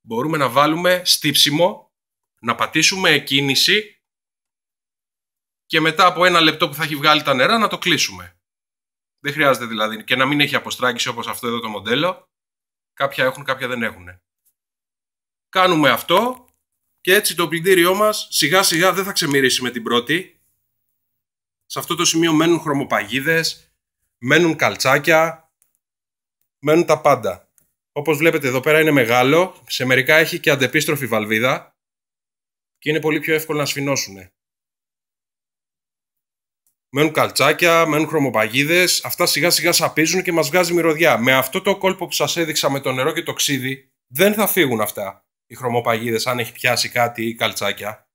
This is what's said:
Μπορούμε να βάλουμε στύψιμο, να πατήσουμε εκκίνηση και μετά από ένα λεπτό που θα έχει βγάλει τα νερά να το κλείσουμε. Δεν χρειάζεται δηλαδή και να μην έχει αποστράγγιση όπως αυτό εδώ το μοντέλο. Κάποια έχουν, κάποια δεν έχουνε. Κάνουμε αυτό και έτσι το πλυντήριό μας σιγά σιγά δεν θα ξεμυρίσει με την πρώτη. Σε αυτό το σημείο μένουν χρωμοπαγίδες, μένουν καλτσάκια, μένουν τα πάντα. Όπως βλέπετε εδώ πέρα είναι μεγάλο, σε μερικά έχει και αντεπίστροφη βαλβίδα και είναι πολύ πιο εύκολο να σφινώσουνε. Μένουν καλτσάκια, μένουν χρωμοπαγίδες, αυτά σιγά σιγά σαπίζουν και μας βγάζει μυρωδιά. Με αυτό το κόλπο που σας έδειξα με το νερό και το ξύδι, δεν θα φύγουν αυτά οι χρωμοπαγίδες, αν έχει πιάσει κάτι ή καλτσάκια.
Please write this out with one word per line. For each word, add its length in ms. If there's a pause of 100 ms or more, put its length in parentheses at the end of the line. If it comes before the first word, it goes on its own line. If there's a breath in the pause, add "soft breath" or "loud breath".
Μπορούμε 360
να 120
βάλουμε 560
στύψιμο, 880 (500)
να 120
πατήσουμε 540
εκκίνηση 920 (1600)
και 140
μετά 260
από 200
ένα 160
λεπτό 260
που 60
θα 100
έχει 120
βγάλει 280
τα 100
νερά 240
να 100
το 100
κλείσουμε. 640 (800)
Δεν 140
χρειάζεται 320
δηλαδή 380
και 120
να 100
μην 140
έχει 160
αποστράγγιση 520
όπως 200
αυτό 200
εδώ 120
το 100
μοντέλο. 600 (600)
Κάποια 320
έχουν, 180
κάποια 240
δεν 160
έχουνε. 380 (1300)
Κάνουμε 400
αυτό 560 (560)
και 120
έτσι 220
το 120
πλυντήριό 460
μας 380
σιγά 320
σιγά 300
δεν 100
θα 80
ξεμυρίσει 500
με 100
την 120
πρώτη. 580 (1200)
Σε 140
αυτό 160
το 100
σημείο 280
μένουν 260
χρωμοπαγίδες, 1120 (440)
μένουν 380
καλτσάκια, 960 (1080)
μένουν 260
τα 160
πάντα. 500 (400)
Όπως 260
βλέπετε 300
εδώ 120
πέρα 200
είναι 120
μεγάλο, 760
σε 180
μερικά 300
έχει 240
και 100
αντεπίστροφη 580
βαλβίδα 680 (1120)
και 60
είναι 100
πολύ 200
πιο 140
εύκολο 260
να 60
σφινώσουνε. 680 (2500)
Μένουν 240
καλτσάκια, 720
μένουν 220
χρωμοπαγίδες, 1000
αυτά 200
σιγά 240
σιγά 220
σαπίζουν 520
και 80
μας 160
βγάζει 260
μυρωδιά. 440
Με 160
αυτό 280
το 160
κόλπο 280
που 60
σας 260
έδειξα 320
με 100
το 120
νερό 220
και 100
το 100
ξύδι, 580 (160)
δεν 260
θα 140
φύγουν 340
αυτά 460 (180)
οι 100
χρωμοπαγίδες, 720
αν 120
έχει 120
πιάσει 380
κάτι 360
ή 100
καλτσάκια. 800